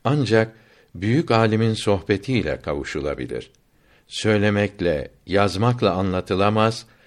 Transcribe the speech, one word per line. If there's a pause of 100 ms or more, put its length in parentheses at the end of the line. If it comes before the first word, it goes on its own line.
ancak (400)
büyük
alimin
sohbetiyle
kavuşulabilir. (560)
Söylemekle, (140)
yazmakla
anlatılamaz (220)